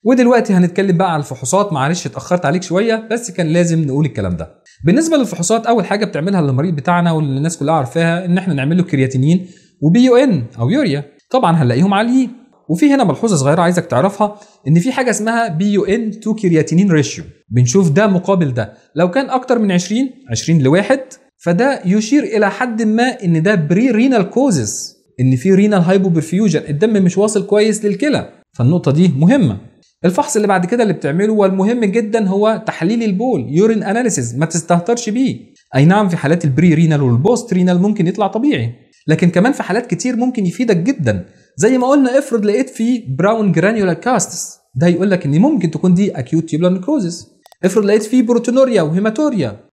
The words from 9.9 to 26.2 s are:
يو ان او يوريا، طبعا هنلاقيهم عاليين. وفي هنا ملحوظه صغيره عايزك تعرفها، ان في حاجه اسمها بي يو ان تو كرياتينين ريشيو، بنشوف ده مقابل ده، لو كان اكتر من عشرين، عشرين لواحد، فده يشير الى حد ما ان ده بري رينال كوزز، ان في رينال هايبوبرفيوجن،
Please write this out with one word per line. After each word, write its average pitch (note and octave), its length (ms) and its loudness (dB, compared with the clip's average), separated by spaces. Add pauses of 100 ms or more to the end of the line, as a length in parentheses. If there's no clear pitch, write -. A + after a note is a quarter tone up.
يو B3 120 4
ان A3+ 280 2 (140)
او A#2+ 120 0
يوريا، F#3 340 0 (260)
طبعا E3+ 320 2
هنلاقيهم C#3 320 2
عاليين. A#3 360 0 (380)
وفي C#4 260 2
هنا C4+ 100 2
ملحوظه F#3 320 0
صغيره D3 260 2
عايزك F3 240 0
تعرفها، G3 540 -2 (280)
ان E3 120 4
في B3+ 120 -2
حاجه B3+ 180 -2
اسمها A3+ 380 -2
بي F#3+ 240 -2
يو G3 120 0
ان A3 360 -4
تو A3 140 -4
كرياتينين F3 560 2
ريشيو، C#3+ 340 0 (240)
بنشوف B2+ 420 2
ده G3 160 2
مقابل F3+ 480 0
ده، G#2 180 -6 (220)
لو F3 160 0
كان C4 200 -2
اكتر B3+ 280 -2
من G3+ 140 0
عشرين، G#3+ 380 -2 (200)
عشرين D#3 320 0
لواحد، G3 380 2 (380)
فده B3+ 460 -2
يشير G#3+ 380 0
الى G#3 280 0
حد A#3 320 -4
ما A3+ 420 0
ان E3 180 2
ده G#3 120 2
بري F3+ 360 2
رينال A3+ 400 2
كوزز، G3 680 -2 (240)
ان B2+ 160 2
في F#3+ 180 2
رينال G3+ 260 4
هايبوبرفيوجن، F#3+ 880 0